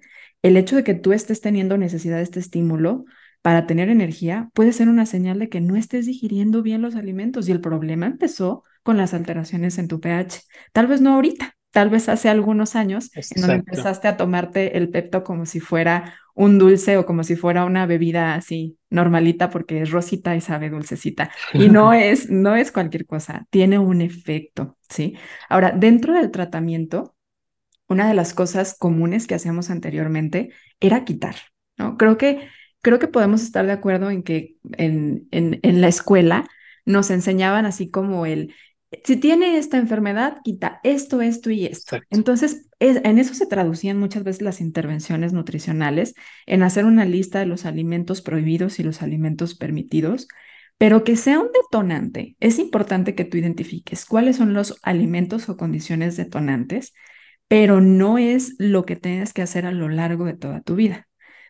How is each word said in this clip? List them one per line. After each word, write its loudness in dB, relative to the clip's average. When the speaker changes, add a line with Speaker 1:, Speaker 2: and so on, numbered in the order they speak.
Speaker 1:
el 6
hecho 2
de 2
que 0
tú 0
estés -2
teniendo 0
necesidad -4
de -2
este -8
estímulo -2
para 2
tener 0
energía -2
puede 4
ser 2
una 4
señal -2
de -6
que -6
no 0
estés -4
digiriendo -2
bien -2
los -8
alimentos -6
y 2
el 0
problema -4
empezó -4
con 2
las 0
alteraciones -6
en -4
tu -6
P -6
H. -6
Tal 2
vez 2
no 4
ahorita, -2
tal 4
vez 0
hace 0
algunos 0
años, -4
en -4
donde 2
Speaker 2:
Exacto. -6
Speaker 1:
empezaste -4
a 0
tomarte -2
el -2
Pepto -4
como -8
si -8
fuera -2
un 6
dulce 6
o 2
como -2
si -2
fuera 0
una 0
bebida 0
así -8
normalita 2
porque -6
es -4
rosita -2
y -2
sabe -6
dulcecita. -8
Y 8
no 10
Speaker 2:
<laughs> -
Speaker 1:
es, 2
no 2
es 0
cualquier -4
cosa, -10
tiene 4
un 2
efecto, -8
¿sí? -6
Ahora, 4
dentro 4
del 2
tratamiento, -6
una 0
de 2
las 0
cosas -4
comunes 0
que -4
hacíamos -6
anteriormente -4
era 2
quitar, -8
¿no? -8
Creo 4
que, 0
creo 4
que -2
podemos 2
estar -2
de 0
acuerdo -2
en -4
que -6
en, -2
en, -2
en 4
la 6
escuela 4
nos 2
enseñaban 0
así -6
como -4
el, -6
"Si 2
tiene 2
esta -2
enfermedad, -2
quita -8
esto, 0
esto -2
y -2
esto". -10
Speaker 2:
Exacto. -12
Speaker 1:
Entonces, 0
es, 4
en 6
eso 0
se -2
traducían -2
muchas -4
veces -6
las -6
intervenciones -4
nutricionales, -4
en 2
hacer 2
una 6
lista -2
de -2
los -6
alimentos -6
prohibidos -2
y -4
los -6
alimentos -4
permitidos, -4
pero 6
que 2
sea 2
un -2
detonante. -2
Es 2
importante -2
que -4
tú -6
identifiques -6
cuáles 2
son 2
los -4
alimentos -2
o -8
condiciones -4
detonantes, -6
pero 6
no 6
es 0
lo 0
que -6
tienes -6
que -6
hacer -6
a -6
lo -4
largo -4
de -6
toda -10
tu -6
vida. -2